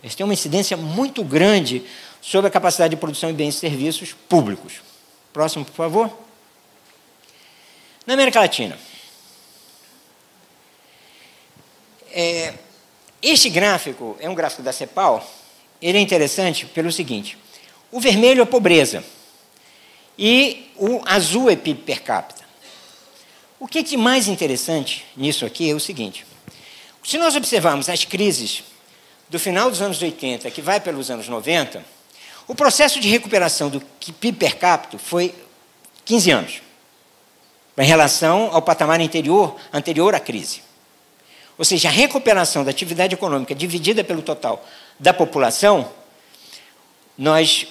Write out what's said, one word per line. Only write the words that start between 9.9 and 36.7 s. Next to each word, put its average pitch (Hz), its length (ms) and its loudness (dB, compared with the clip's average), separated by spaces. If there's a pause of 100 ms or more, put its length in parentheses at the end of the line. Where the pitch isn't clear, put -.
é, 170 400 -4 (680)
este 262 260 4
gráfico 156 720 -2
é 156 80 -10
um 185 60 -8
gráfico 160 280 -6
da 127 100 -6
cepal. 147 540 -2 (540)
Ele 175 160 0
é 208 40 6
interessante 175 640 0
pelo 170 240 -4
seguinte: 127 480 -8 (520)
o 240 100 -10
vermelho 247 420 6
é 226 40 4
pobreza 175 580 2 (1160)
e 240 580 2
o 214 300 -2
azul 190 440 2
é 175 60 4
pib 143 260 -4
per 139 200 -8
capita. - 420 -6 (1160)
O 262 80 -12
que - 120 -6
é 311 40 0
de 285 140 -8
mais 240 320 2
interessante 156 760 -4 (120)
nisso 139 300 -4
aqui 156 240 -4
é 151 40 0
o 151 60 -4
seguinte: 120 460 -10 (760)
se - 140 -4
nós 320 180 0
observarmos 170 540 0
as 175 160 -2
crises 175 580 -2 (680)
do 165 80 -6
final 202 320 0
dos 185 100 -4
anos 180 220 -4
oitenta, 131 480 -6
que 160 100 -12
vai 190 200 0
pelos 135 300 -6
anos 113 180 -10
noventa, 120 560 -4 (640)
o 247 60 -10
processo 285 440 4
de 214 100 0
recuperação 196 600 0
do 139 120 -6 (380)
pib 220 180 -4
per 156 200 0
capita - 420 0
foi 175 340 -4 (720)
quinze 190 280 2
anos, 95 280 -2 (1200)